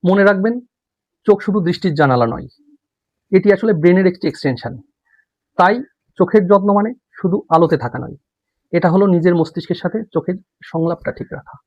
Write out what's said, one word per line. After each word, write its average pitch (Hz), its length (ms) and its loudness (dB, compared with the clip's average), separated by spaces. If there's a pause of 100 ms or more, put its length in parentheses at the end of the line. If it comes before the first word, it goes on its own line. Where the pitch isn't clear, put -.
মনে 196 200 4
রাখবেন, 202 300 2 (720)
চোখ 202 160 4
শুধু 208 180 -2
দৃষ্টির 175 400 -2
জানালা 127 260 2
নয়, 113 200 -8 (840)
এটি 190 200 2
আসলে 208 280 0
ব্রেনের 180 300 4
একটি 180 160 -12
এক্সটেনশন। - 460 -6 (880)
তাই 185 160 4 (440)
চোখের 196 320 2
যত্ন 202 180 4 (100)
মানে 208 120 -2 (280)
শুধু 185 180 -2 (180)
আলোতে 160 300 2
থাকা 123 160 -8
নয়, - 160 -12 (560)
এটা 170 180 0
হলো 190 140 2 (100)
নিজের 175 260 2
মস্তিষ্কের - 420 -6
সাথে 185 160 -6 (140)
চোখের 185 240 -4 (340)
সংলাপটা 165 480 -6
ঠিক - 100 -12 (100)
রাখা। - 180 -20 (100)